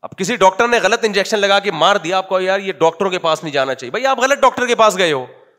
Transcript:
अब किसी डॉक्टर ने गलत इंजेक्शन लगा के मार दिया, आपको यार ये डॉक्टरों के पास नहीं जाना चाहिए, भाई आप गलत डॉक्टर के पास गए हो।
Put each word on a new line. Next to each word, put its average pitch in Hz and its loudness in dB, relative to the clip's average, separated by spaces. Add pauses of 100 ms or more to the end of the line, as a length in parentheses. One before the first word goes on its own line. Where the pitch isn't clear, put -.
अब - -16
किसी 277 -4
डॉक्टर 190 2
ने 233 2
गलत 214 0
इंजेक्शन 202 -2
लगा 202 2
के 196 -4
मार 180 2
दिया, 175 -4
आपको 190 -2
यार 190 -2
ये 190 -8
डॉक्टरों 165 0
के 180 -4
पास 160 -2
नहीं 147 -8
जाना 135 0
चाहिए, 123 -12
भाई 233 -6
आप 262 0
गलत 269 0
डॉक्टर 247 2
के 240 0
पास 214 4
गए 175 0
हो। 127 -4 (300)